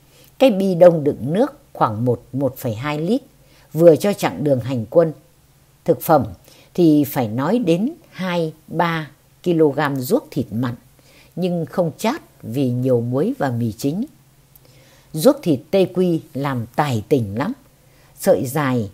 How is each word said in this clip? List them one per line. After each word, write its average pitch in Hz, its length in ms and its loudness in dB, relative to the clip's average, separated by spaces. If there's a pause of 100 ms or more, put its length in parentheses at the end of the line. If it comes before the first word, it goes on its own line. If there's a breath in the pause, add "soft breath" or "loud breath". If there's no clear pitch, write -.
(380 soft breath)
Cái 262 120 6
bi 190 240 0
đông 170 300 6
đựng 135 280 -2
nước 247 200 0 (200)
khoảng 117 320 -2
một, 120 180 0 (100)
một 135 240 -4
phẩy 117 180 -8
hai 147 260 -6
lít, 208 220 -2 (500 soft breath)
vừa 160 240 8
cho 202 160 -2
chặng 131 320 -4
đường 139 160 0
hành 117 300 -6
quân. 165 220 2 (720)
Thực - 160 -2
phẩm 147 240 2 (500 soft breath)
thì 151 300 4
phải 127 240 -4
nói 139 300 -2
đến 196 340 0 (180)
hai, 175 420 -6 (140)
ba 160 440 -4 (320)
ki-lô-gam 151 540 0
ruốc 143 340 -2
thịt 131 200 -4
mặn, 120 240 -4 (600 soft breath)
nhưng 170 300 -4
không 170 320 -2
chát 262 240 -4 (200)
vì 123 280 -2
nhiều 123 300 0
muối 135 380 -2
và 139 120 -2
mì 117 220 -2
chính. 160 320 -4 (1080 soft breath)
Ruốc 202 300 4
thịt 147 180 0 (100)
T - 40 0
Q 180 440 2 (160)
làm 131 320 -4 (100)
tài 131 320 -2
tình 110 300 0
lắm, 175 140 -4 (680 soft breath)
sợi - 260 2
dài 127 480 -2